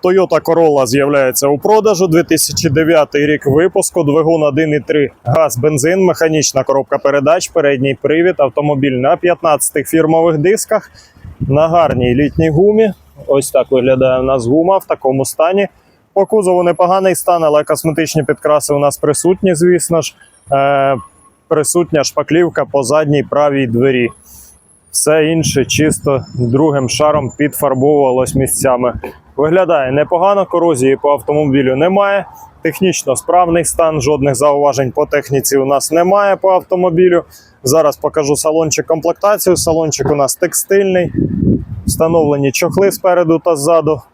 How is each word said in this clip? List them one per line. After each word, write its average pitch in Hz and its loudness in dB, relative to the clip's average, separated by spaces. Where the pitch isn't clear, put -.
Toyota 180 2
Corolla 156 2
з'являється 139 0
у 143 0
продажу, 202 2
дві 165 2
тисячі - -2
дев'ятий 151 0
рік 147 -2
випуску, 170 0
двигун 156 2
один 151 0
і 151 0
три, 143 -2
газ, 147 0
бензин, 156 0
механічна 156 0
коробка 135 -4
передач, 143 0
передній 139 0
привід, 170 0
автомобіль 143 0
на 135 0
п'ятнадцятих 160 -2
фірмових 160 2
дисках, 190 -2
на 151 0
гарній 131 2
літній 147 0
гумі. 202 2
Ось 135 0
так 131 0
виглядає 131 2
у - -2
нас 131 -2
гума 165 2
в 185 -6
такому 135 -2
стані. 185 -2
По 196 2
кузову 185 0
непоганий 180 0
стан, 170 0
але 151 2
косметичні 156 -2
підкраси 147 -2
у 143 0
нас 143 0
присутні, 180 0
звісно 170 0
ж. - -8
Е, 139 0
присутня 156 0
шпаклівка 156 -2
по 139 -2
задній 147 0
правій 139 0
двері. 120 0
Все 156 0
інше 156 0
чисто 151 -2
другим 135 0
шаром 147 -2
підфарбовувалось 135 0
місцями. 127 -2
Виглядає 156 0
непогано, 175 0
корозії 139 0
по 143 2
автомобілю 139 0
немає. 196 0
Технічно 165 -2
справний 170 0
стан, 160 -2
жодних 139 0
зауважень 139 0
по 147 0
техніці 139 -2
у 135 0
нас 139 -2
немає 190 2
по 190 0
автомобілю. 180 0
Зараз 143 2
покажу 147 -2
салончик, 156 -2
комплектацію. 170 0
Салончик 160 -2
у 147 2
нас 139 -2
текстильний. 185 -2
Встановлені 147 0
чохли 185 0
спереду 175 0
та 170 0
ззаду. 156 0